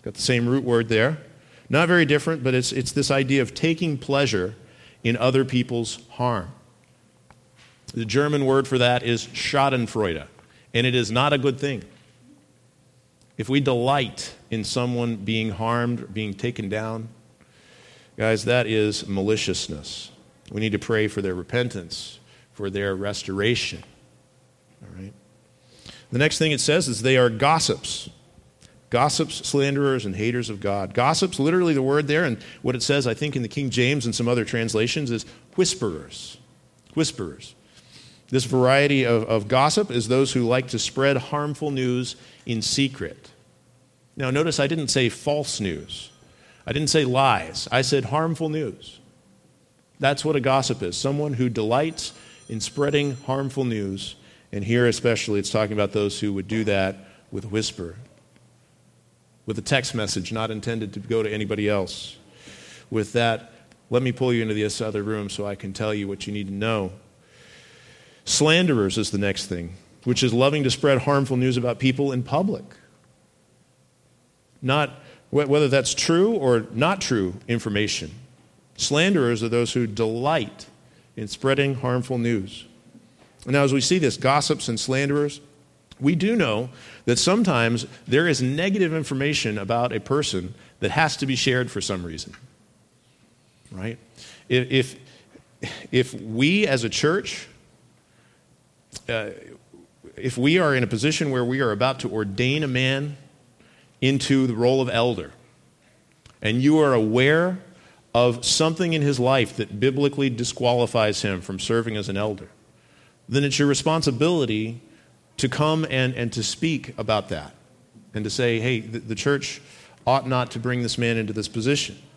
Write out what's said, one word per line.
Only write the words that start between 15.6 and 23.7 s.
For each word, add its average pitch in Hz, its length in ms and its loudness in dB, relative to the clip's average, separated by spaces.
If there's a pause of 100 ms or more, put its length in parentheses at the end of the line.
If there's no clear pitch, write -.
being 104 220 -6
taken 120 340 -6
down, 110 400 -6 (1080)
guys, 110 280 0
that 120 220 2
is 107 400 0
maliciousness. 98 1040 -2 (400)
We 104 100 -6
need 110 120 0
to 104 60 -2
pray 110 300 0
for 104 140 -4
their 92 120 -2
repentance, 95 840 -6 (340)
for 101 160 -6
their 98 260 -2
restoration. 101 880 -2 (1000)